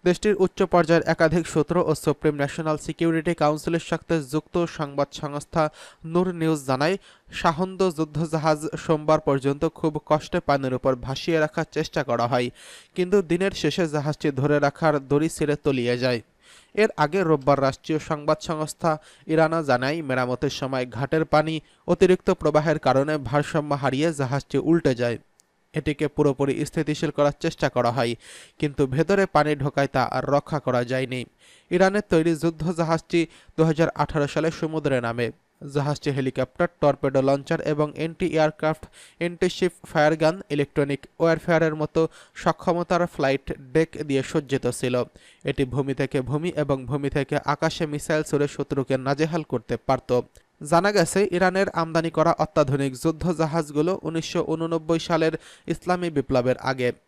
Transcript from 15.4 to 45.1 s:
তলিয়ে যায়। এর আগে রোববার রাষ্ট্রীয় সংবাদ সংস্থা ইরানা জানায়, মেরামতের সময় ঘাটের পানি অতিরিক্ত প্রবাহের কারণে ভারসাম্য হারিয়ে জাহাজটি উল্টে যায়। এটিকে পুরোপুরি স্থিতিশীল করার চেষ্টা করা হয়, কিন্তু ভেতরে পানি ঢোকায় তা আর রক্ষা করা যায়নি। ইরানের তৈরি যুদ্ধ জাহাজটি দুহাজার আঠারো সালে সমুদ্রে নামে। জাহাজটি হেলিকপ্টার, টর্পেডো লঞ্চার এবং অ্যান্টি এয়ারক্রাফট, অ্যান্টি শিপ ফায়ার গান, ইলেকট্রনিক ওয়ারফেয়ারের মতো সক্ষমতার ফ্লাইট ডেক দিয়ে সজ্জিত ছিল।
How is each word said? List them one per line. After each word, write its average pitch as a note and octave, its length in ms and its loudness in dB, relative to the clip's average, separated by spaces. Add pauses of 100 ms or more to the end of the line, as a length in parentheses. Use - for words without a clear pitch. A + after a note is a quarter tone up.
তলিয়ে B2 340 0
যায়। B2 220 0 (560)
এর G#3+ 220 2
আগে D3+ 240 2
রোববার C#3+ 440 4
রাষ্ট্রীয় D3+ 340 -2
সংবাদ D3 400 -2 (100)
সংস্থা D#3 420 -2 (360)
ইরানা D#3+ 320 2 (100)
জানায়, C3 320 2
মেরামতের B2+ 580 -2
সময় C3 280 -4
ঘাটের C3+ 380 -2
পানি D#3 280 2 (340)
অতিরিক্ত F3+ 400 4 (140)
প্রবাহের D3+ 380 2
কারণে C3+ 380 2
ভারসাম্য D3 580 -2
হারিয়ে C3+ 320 0 (120)
জাহাজটি C3+ 400 -4
উল্টে D3+ 360 2
যায়। A#2+ 220 -2 (560)
এটিকে D3+ 340 -2
পুরোপুরি C#3 460 0 (120)
স্থিতিশীল D3+ 460 -4
করার C#3+ 320 2
চেষ্টা D#3+ 260 -2
করা A#2+ 220 0
হয়, A#2+ 220 0 (440)
কিন্তু D3 300 -2
ভেতরে D#3+ 360 2 (120)
পানি D3+ 200 4
ঢোকায় C#3 400 -2
তা C3 80 2
আর B2+ 200 -4 (100)
রক্ষা C#3+ 260 -2
করা B2 240 0
যায়নি। B2+ 380 -4 (500)
ইরানের F#3+ 380 2
তৈরি E3 260 4
যুদ্ধ D#3+ 280 -4 (160)
জাহাজটি E3 400 0 (380)
দুহাজার D#3+ 380 4
আঠারো D3 320 0
সালে E3 240 0
সমুদ্রে D#3 500 -2
নামে। A#2 260 -2 (480)
জাহাজটি D3 360 -2
হেলিকপ্টার, C3+ 560 -2 (120)
টর্পেডো C#3 420 2
লঞ্চার C#3 400 0
এবং D3+ 340 0
অ্যান্টি E3 320 -4
এয়ারক্রাফট, D#3 560 0 (340)
অ্যান্টি F3 320 -2
শিপ F3 240 -2 (160)
ফায়ার D3+ 320 4
গান, D#3+ 140 4 (140)
ইলেকট্রনিক C#3+ 520 0 (160)
ওয়ারফেয়ারের E3 580 2
মতো D#3 260 0 (340)
সক্ষমতার F3 720 0
ফ্লাইট C3+ 380 -2 (280)
ডেক D#3+ 160 2 (180)
দিয়ে C3+ 160 0
সজ্জিত C3+ 420 -2 (140)
ছিল। B2 160 -2 (480)